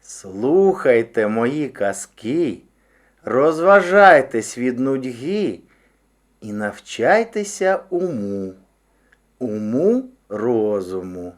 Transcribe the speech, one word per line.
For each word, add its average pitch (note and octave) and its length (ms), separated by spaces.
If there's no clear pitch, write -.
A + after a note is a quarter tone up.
Слухайте A#2 1300
мої B2 420
казки, G#2+ 920
розважайтесь D#3+ 1300
від A#2+ 220
нудьги C3 800
і G#2+ 120
навчайтеся F#3+ 1300
уму, F3 640
уму B2+ 680
розуму. F#2+ 1080